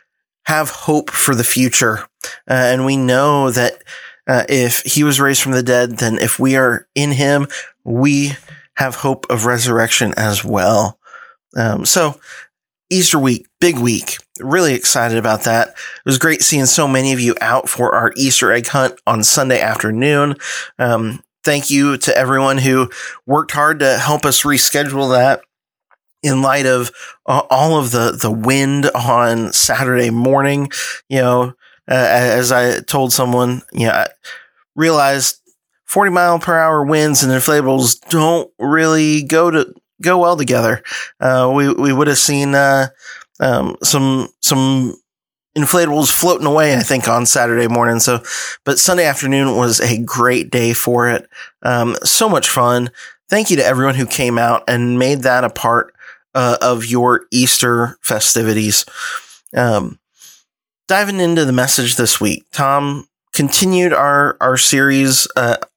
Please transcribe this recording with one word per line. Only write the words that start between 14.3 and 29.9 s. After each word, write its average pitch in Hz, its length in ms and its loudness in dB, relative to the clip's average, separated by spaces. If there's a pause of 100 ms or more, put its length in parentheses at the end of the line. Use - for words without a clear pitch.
really 147 360 0
excited 117 440 0
about 110 260 -2
that. 117 260 0
It - 360 -18
was 135 120 2
great 156 240 0
seeing 139 240 0
so 151 200 2
many 135 260 0
of 127 60 -2
you 120 220 0
out 117 280 -2
for 120 240 -2
our 117 240 0
Easter 127 360 0
egg 120 160 0
hunt 131 360 -2
on 110 200 0
Sunday 131 360 2
afternoon. 135 760 0 (420)
Um, 117 460 -2 (180)
thank 143 260 -2
you 139 280 2
to - 200 -2
everyone 135 420 2
who 131 300 2 (380)
worked 151 240 0
hard 151 300 0
to 135 180 2
help 151 260 -2
us 139 200 0
reschedule 139 640 0
that 127 300 2 (840)
in 135 180 0
light 135 260 0
of, 123 260 0 (340)
uh, 131 240 0
all 151 300 2
of 123 100 -2
the, 120 300 0
the 110 100 0
wind 135 640 0
on 117 580 0
Saturday 123 580 0